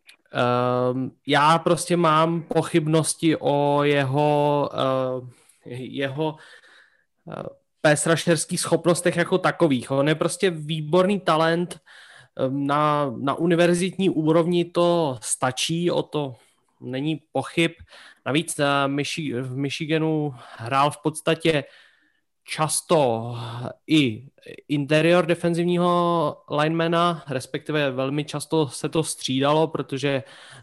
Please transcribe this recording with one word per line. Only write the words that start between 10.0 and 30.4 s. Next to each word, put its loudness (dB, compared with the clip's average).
je 2
prostě -2
výborný 0
talent, 0
ehm, -2
na, 0
na -4
univerzitní 2
úrovni 2
to 0
stačí, -2
o -2
to -6
není -6
pochyb. 0
Navíc, -2
eh, 2
Michi-, -4
v -8
Michiganu 0
hrál 2
v -12
podstatě 0
často 0
i 2
interior 4
defenzivního 0
linemana, 0
respektive -4
velmi -4
často -2
se -8
to 0
střídalo, 0
protože -4